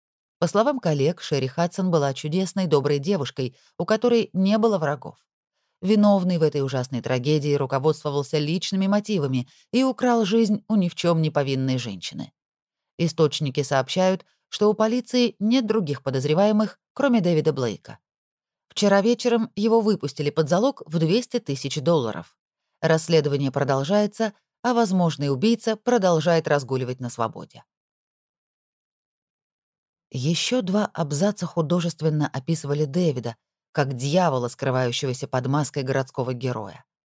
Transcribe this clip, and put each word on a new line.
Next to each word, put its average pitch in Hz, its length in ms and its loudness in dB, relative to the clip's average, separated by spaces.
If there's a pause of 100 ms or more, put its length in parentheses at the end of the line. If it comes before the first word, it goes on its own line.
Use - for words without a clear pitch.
(380)
По 175 80 0
словам 240 340 0
коллег, 151 420 0
Шерри 131 260 -2
Хадсон 175 420 -2
была 143 220 2
чудесной, 180 540 -2
доброй 143 320 2
девушкой, 139 580 -4 (220)
у 175 80 -4
которой 226 480 2
не 196 240 2
было 214 200 2
врагов. 147 380 -4 (640)
Виновный 196 580 4
в 156 40 0
этой 147 200 2
ужасной 127 380 -2
трагедии 143 540 0
руководствовался 143 840 -2
личными 180 480 -2
мотивами 185 640 -2 (240)
и 254 120 2
украл 247 400 2
жизнь 208 440 2
у 220 60 0
ни 185 140 2
в - 60 -8
чем 170 280 0
не 156 80 0
повинной 131 480 0
женщины. 104 540 -10 (640)
Источники 151 640 0
сообщают, 180 640 0 (240)
что 208 220 2
у 214 40 2
полиции 240 640 0
нет 226 280 2
других 180 360 -2
подозреваемых, 175 800 0 (140)
кроме 240 260 2
Дэвида 160 320 2
Блейка. 120 460 -6 (680)
Вчера 202 320 2
вечером 226 540 0
его 220 260 2
выпустили 151 500 -2
под 156 180 0
залог 208 380 0
в 160 120 -4
двести 196 400 0
тысяч 139 420 -4
долларов. 127 560 -2 (440)
Расследование 151 720 2
продолжается, 151 800 0 (300)
а 240 120 0
возможный 175 560 0
убийца 220 460 0
продолжает 175 720 2
разгуливать 127 520 -2
на 120 100 -8
свободе. 113 540 -8 (2500)
Еще 165 520 -2
два 196 240 0
абзаца 165 600 -4
художественно 160 840 -2
описывали 147 560 -4
Дэвида — 135 520 -2 (360)
как 139 220 -2
дьявола, 139 540 0
скрывающегося 127 800 -4
под 127 180 -2
маской 143 360 -2
городского 131 500 -4
героя. 117 520 -8 (200)